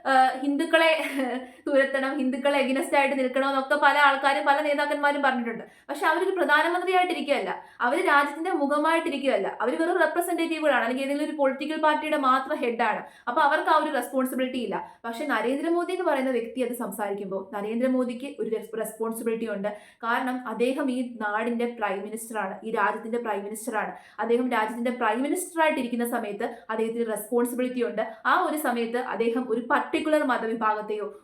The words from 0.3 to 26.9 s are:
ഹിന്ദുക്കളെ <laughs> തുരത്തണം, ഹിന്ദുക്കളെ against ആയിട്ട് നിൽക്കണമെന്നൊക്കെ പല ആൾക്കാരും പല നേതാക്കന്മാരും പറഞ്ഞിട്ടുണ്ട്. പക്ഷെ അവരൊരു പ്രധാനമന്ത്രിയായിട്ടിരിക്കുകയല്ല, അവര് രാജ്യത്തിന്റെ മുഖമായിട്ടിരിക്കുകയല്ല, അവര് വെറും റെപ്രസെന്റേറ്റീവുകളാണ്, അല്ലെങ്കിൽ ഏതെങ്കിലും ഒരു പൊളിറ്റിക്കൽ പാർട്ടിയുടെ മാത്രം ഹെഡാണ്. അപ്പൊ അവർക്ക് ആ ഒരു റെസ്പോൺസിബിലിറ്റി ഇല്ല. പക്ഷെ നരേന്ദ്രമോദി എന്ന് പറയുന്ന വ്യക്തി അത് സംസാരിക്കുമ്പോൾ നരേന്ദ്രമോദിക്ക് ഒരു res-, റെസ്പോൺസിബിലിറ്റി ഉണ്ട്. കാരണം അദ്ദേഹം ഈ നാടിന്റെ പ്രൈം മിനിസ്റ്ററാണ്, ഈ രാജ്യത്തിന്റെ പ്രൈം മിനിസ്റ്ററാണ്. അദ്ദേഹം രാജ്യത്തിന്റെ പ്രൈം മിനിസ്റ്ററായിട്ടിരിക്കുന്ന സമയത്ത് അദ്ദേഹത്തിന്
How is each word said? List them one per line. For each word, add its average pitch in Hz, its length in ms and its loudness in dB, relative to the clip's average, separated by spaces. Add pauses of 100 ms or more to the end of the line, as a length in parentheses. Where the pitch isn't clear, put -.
ഹിന്ദുക്കളെ 320 640 2 (280)
<laughs> 254 360 -10
തുരത്തണം, 269 500 2
ഹിന്ദുക്കളെ 262 440 2
against 269 340 0
ആയിട്ട് 269 220 4
നിൽക്കണമെന്നൊക്കെ 269 640 0
പല 285 160 6
ആൾക്കാരും 277 480 4
പല 285 140 4
നേതാക്കന്മാരും 285 600 0
പറഞ്ഞിട്ടുണ്ട്. 233 420 0 (240)
പക്ഷെ 294 180 -4
അവരൊരു 339 240 2
പ്രധാനമന്ത്രിയായിട്ടിരിക്കുകയല്ല, 330 1300 0 (180)
അവര് 302 280 2
രാജ്യത്തിന്റെ 294 420 2
മുഖമായിട്ടിരിക്കുകയല്ല, 285 1080 0
അവര് 277 220 0
വെറും 359 180 2
റെപ്രസെന്റേറ്റീവുകളാണ്, 320 840 2
അല്ലെങ്കിൽ 254 200 -2
ഏതെങ്കിലും 294 260 -2
ഒരു 302 60 -8
പൊളിറ്റിക്കൽ 294 440 0
പാർട്ടിയുടെ 302 360 2
മാത്രം 262 400 2
ഹെഡാണ്. 226 480 -2 (240)
അപ്പൊ 311 140 2
അവർക്ക് 311 280 4
ആ 320 60 8
ഒരു 302 180 2
റെസ്പോൺസിബിലിറ്റി 254 640 -2
ഇല്ല. 196 340 -6 (120)
പക്ഷെ 233 200 -6
നരേന്ദ്രമോദി 285 680 0
എന്ന് 370 120 -4
പറയുന്ന 269 260 2
വ്യക്തി 233 300 -2
അത് 240 160 -2
സംസാരിക്കുമ്പോൾ 196 800 -6
നരേന്ദ്രമോദിക്ക് 240 840 -2
ഒരു 220 120 -4
res-, 214 280 -6
റെസ്പോൺസിബിലിറ്റി 226 720 -4
ഉണ്ട്. 202 180 -4 (280)
കാരണം 254 520 -2
അദ്ദേഹം 262 420 0
ഈ 247 300 -4
നാടിന്റെ 226 460 -2
പ്രൈം 208 360 2
മിനിസ്റ്ററാണ്, 208 600 -6
ഈ 226 60 -4
രാജ്യത്തിന്റെ 220 480 0
പ്രൈം 208 260 -2
മിനിസ്റ്ററാണ്. 214 480 -4 (260)
അദ്ദേഹം 240 320 2
രാജ്യത്തിന്റെ 233 400 0
പ്രൈം 240 320 0
മിനിസ്റ്ററായിട്ടിരിക്കുന്ന 262 880 0
സമയത്ത് 214 460 -4 (140)
അദ്ദേഹത്തിന് 226 360 0